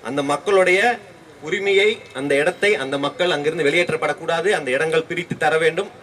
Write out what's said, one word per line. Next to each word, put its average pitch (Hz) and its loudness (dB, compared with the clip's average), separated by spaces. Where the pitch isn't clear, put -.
அந்த 143 -4
மக்களுடைய 185 2
உரிமையை, 196 2
அந்த 143 -2
இடத்தை 180 0
அந்த 135 -4
மக்கள் 175 0
அங்கிருந்து 151 -2
வெளியேற்றப்படக்கூடாது, 165 0
அந்த 143 -6
இடங்கள் 160 0
பிரித்து 170 -6
தர 151 2
வேண்டும். 165 0